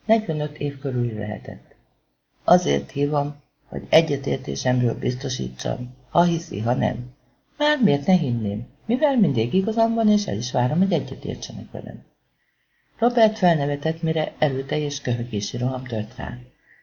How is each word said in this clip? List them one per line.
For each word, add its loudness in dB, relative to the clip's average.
negyvenöt 0
év -4
körüli -2
lehetett. -8
„Azért 2
hívom, 0
hogy -8
egyetértésemről 2
biztosítsam, -6
ha 2
hiszi, -2
ha 0
nem. -2
Már 2
miért 4
ne 4
hinném, 0
mivel 2
mindig 2
igazam 2
van, 2
és 4
el -2
is -6
várom, 2
hogy 4
egyetértsenek -6
velem.” -12
Robert 4
felnevetett, 2
mire 0
erőteljes -2
köhögési -4
roham -2
tört -6
rá. -8